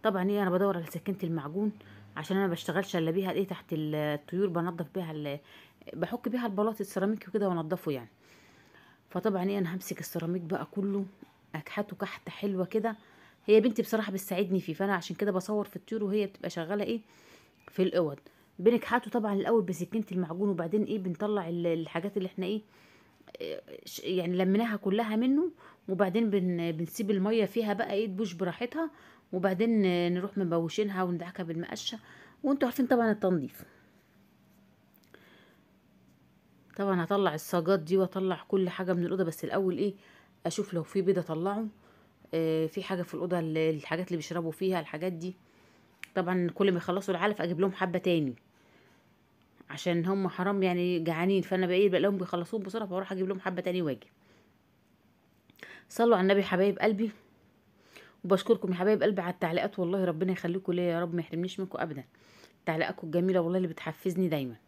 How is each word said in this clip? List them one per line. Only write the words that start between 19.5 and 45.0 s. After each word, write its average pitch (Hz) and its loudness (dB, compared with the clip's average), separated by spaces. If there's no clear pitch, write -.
بسكينه 180 -4
المعجون، 180 0
وبعدين 185 0
ايه 214 -2
بنطلع 185 -2
ال-، 175 -2
الحاجات 170 -2
اللي 185 -2
احنا 180 -6
ايه، 214 -2
إيه، 78 -8
ش-، - -14
يعني 180 0
لميناها 202 4
كلها 214 0
منه، 277 4
وبعدين 190 2
بن-، 180 0
بنسيب 170 -4
الميه 208 2
فيها 208 -2
بقى 208 -2
ايه 208 2
تبوش 190 -4
براحتها، 240 -4
وبعدين 196 2
نروح 196 -4
مبوشينها 185 0
وندعكها 175 -4
بالمقشه، 170 -6
وانتوا 277 2
عارفين 247 0
طبعًا 233 4
التنظيف. 185 0
طبعًا 190 2
هطلع 190 2
الصاجات 175 2
دي 156 0
واطلع 185 0
كل 190 2
حاجه 185 -4
من 175 2
الاوضه، 185 0
بس 165 -4
الاول 190 0
ايه 196 0
اشوف 190 -2
لو 165 0
في 196 -2
بيضه 180 4
اطلعه، 185 -2
آه، 160 2
في 170 -6
حاجه 180 -4
في - -8
الاوضه 175 -2
ال-، 160 -2
الحاجات 160 0
اللي 175 -2
بيشربوا 165 -4
فيها 185 0
الحاجات 156 -6